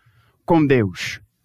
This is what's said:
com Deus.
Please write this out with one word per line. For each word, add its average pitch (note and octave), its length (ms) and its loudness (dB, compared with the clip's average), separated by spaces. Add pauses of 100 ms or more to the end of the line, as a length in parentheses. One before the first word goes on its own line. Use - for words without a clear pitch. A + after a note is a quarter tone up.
(440)
com D#3+ 220 2
Deus. A#2 540 -2 (240)